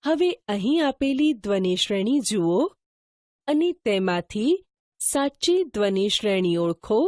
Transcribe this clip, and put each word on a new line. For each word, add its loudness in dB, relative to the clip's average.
હવે 0
અહીં 0
આપેલી 0
ધ્વનિ -2
શ્રેણી 0
જુઓ 0
અને 2
તેમાંથી -2
સાચી 0
ધ્વનિ 0
શ્રેણી 0
ઓળખો 0